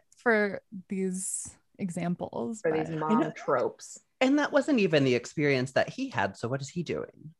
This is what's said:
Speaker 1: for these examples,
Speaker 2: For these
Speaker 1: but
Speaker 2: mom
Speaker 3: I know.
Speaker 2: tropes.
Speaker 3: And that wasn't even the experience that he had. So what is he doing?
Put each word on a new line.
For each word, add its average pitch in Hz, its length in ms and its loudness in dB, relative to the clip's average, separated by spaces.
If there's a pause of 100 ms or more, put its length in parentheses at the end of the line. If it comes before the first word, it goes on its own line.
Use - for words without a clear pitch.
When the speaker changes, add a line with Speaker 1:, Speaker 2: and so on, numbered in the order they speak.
(180)
Speaker 1:
for 208 440 0 (280)
these 190 580 -4 (300)
examples, 180 840 -4
Speaker 2:
For 160 100 2
these 156 180 0
Speaker 1:
but 160 80 -4
Speaker 2:
mom 156 220 2
Speaker 3:
I - 20 4
know. 156 140 0
Speaker 2:
tropes. - 640 -2 (200)
Speaker 3:
And 269 200 4
that 285 120 -2
wasn't 277 280 4
even 160 240 4
the 131 100 6
experience 131 600 0
that - 160 4
he 262 200 -6
had. 107 260 -2
So - 120 -6
what 131 120 -2
is 135 100 -10
he 175 120 -6
doing? 131 580 -8